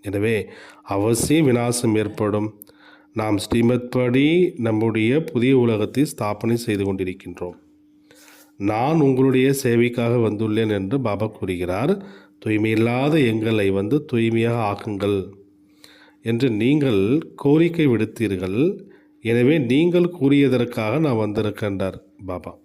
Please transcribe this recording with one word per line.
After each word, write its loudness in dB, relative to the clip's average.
எனவே -2
அவசியம் 0
விநாசம் 0
ஏற்படும். -2
நாம் -2
ஸ்ரீமத் 0
படி 2
நம்முடைய 0
புதிய 0
உலகத்தை 0
ஸ்தாபனை -4
செய்து -2
கொண்டிருக்கின்றோம். -6
"நான் 0
உங்களுடைய 4
சேவைக்காக 2
வந்துள்ளேன்" 0
என்று -2
பாபா -2
கூறுகிறார். -4
தூய்மையில்லாத 0
எங்களை 0
வந்து -2
தூய்மையாக 0
ஆக்குங்கள் -2
என்று 0
நீங்கள் 2
கோரிக்கை 2
விடுத்தீர்கள். -2
எனவே 4
நீங்கள் 2
கூறியதற்காக 2
நான் 0
வந்திருக்கின்றார் -4
பாபா. -10